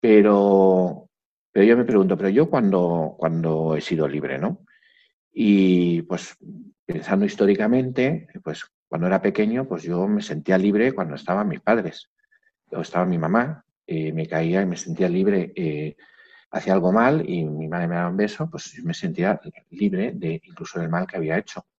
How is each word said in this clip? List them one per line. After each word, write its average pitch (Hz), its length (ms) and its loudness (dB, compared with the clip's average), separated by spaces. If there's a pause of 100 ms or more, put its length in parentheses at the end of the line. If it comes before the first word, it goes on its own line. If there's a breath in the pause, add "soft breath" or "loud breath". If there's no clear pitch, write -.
Pero, 101 1080 6 (440)
pero 101 140 6
yo 117 100 8
me 123 80 2
pregunto, 98 320 4
"¿Pero 98 140 0
yo 143 180 4
cuándo, 90 680 2
cuándo 80 580 0
he 73 40 -2
sido 78 280 -2
libre, 69 300 -6
no?". 120 260 -6 (680 soft breath)
Y, 90 720 4
pues, 87 340 -10 (480)
pensando 95 400 -2
históricamente, 127 1040 0 (140)
pues, - 220 -10 (240)
cuando 82 180 -4
era 92 160 0
pequeño, 107 460 0
pues, 85 160 -8
yo 87 240 -2
me 104 140 0
sentía 90 360 -2
libre 104 340 2
cuando 82 220 -6
estaban 98 340 -4
mis 82 120 -6
padres, 107 500 -6 (640)
o 92 80 -6
estaba 87 260 -2
mi 90 120 -2
mamá, 117 460 -2 (220)
eh, 78 260 -6
me 80 140 -6
caía 82 360 -2
y 98 40 0
me 90 100 -4
sentía 85 320 -4
libre, 95 460 0
eh, 76 420 -6 (540 soft breath)
hacía - 220 -2
algo 92 200 2
mal 123 360 2
y 87 160 -2
mi 78 240 -6
madre 87 200 -4
me 87 60 -4
daba 87 160 -2
un 92 60 -6
beso, 104 340 -4
pues, - 220 -14
yo - 120 -18
me 170 100 -4
sentía 165 460 -2 (300)
libre 98 440 -2
de, 82 300 -6
incluso - 360 -12
del 82 80 -6
mal 87 180 -2
que 98 100 -12
había 80 220 -2
hecho - 260 -10 (140)